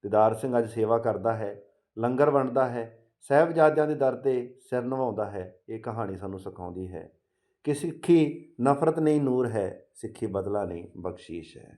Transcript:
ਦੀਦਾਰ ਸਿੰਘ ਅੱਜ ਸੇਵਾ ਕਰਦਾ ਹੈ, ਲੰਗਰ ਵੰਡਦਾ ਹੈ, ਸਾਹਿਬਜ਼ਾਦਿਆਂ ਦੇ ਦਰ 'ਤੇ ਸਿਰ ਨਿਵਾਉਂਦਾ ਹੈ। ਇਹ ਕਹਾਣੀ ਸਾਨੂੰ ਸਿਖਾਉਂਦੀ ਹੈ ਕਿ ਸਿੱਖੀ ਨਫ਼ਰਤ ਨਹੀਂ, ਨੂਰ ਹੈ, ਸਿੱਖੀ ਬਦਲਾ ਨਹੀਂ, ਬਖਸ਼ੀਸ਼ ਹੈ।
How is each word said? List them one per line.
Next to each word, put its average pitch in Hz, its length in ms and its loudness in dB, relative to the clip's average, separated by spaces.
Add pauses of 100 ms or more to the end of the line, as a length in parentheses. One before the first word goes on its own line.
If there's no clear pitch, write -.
ਦੀਦਾਰ 107 300 4
ਸਿੰਘ 123 240 -2
ਅੱਜ 113 120 0
ਸੇਵਾ 110 280 2
ਕਰਦਾ 113 380 -2
ਹੈ, 104 280 -8 (340)
ਲੰਗਰ 127 320 4
ਵੰਡਦਾ 131 400 2
ਹੈ, 117 300 -8 (220)
ਸਾਹਿਬਜ਼ਾਦਿਆਂ 151 640 4
ਦੇ 151 80 -2
ਦਰ 131 200 0
'ਤੇ 123 420 -2 (120)
ਸਿਰ 123 120 -2
ਨਿਵਾਉਂਦਾ 123 440 -2
ਹੈ। 95 340 -10 (100)
ਇਹ 110 100 -8
ਕਹਾਣੀ 110 380 -6
ਸਾਨੂੰ 95 220 -10
ਸਿਖਾਉਂਦੀ 92 480 -10
ਹੈ 85 240 -14 (520)
ਕਿ 147 100 -2
ਸਿੱਖੀ 160 760 2 (120)
ਨਫ਼ਰਤ 147 380 2
ਨਹੀਂ, 151 220 2
ਨੂਰ 127 260 2
ਹੈ, 101 460 -4
ਸਿੱਖੀ - 320 -10
ਬਦਲਾ 98 400 -4
ਨਹੀਂ, 87 220 -10 (100)
ਬਖਸ਼ੀਸ਼ 85 600 -12
ਹੈ। - 200 -20